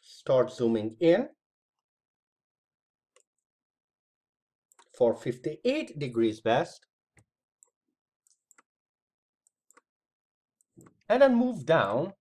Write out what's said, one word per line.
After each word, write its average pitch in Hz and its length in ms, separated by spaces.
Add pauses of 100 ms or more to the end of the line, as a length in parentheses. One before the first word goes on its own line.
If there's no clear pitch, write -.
Start 127 500
zooming 113 480
in 180 280 (3750)
for - 180
fifty-eight 160 840
degrees 113 460
west, 131 420 (4000)
and 247 140
then 269 120
move 233 320
down 143 540